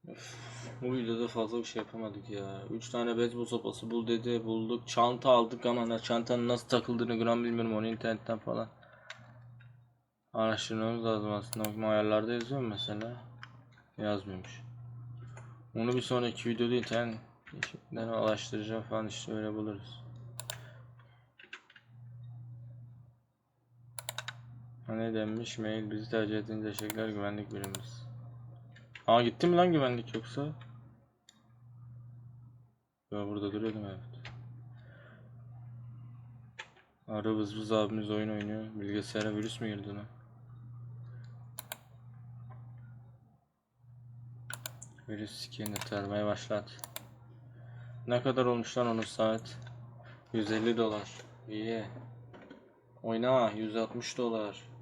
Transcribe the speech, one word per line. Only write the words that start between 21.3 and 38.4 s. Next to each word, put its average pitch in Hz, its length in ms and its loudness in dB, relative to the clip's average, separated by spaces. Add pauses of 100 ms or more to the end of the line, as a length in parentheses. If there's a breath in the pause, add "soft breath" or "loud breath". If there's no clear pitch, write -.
Ha, 113 60 -4
ne 113 200 0
denmiş? 110 440 0
"Mail, 107 340 -2
bizi 107 180 -4
tercih 107 280 2
ettiğiniz 107 420 -2
teşekkürler 110 300 -2
güvenlik 104 420 -2
birimimiz." - 540 -8 (1040)
Aa, 117 140 12
gitti 120 260 4
mi 175 80 8
lan 180 160 10
güvenlik 123 440 4
yoksa? 117 260 -4 (2750)
Ya 104 160 -2
burada 101 240 0
duruyordum, 107 340 -2
evet. 95 140 -6 (3000 loud breath)
Arı 107 300 2
vız 104 200 0
vız 107 140 -2
abimiz 107 380 4
oyun 107 200 2
oynuyor. 107 340 -2 (120)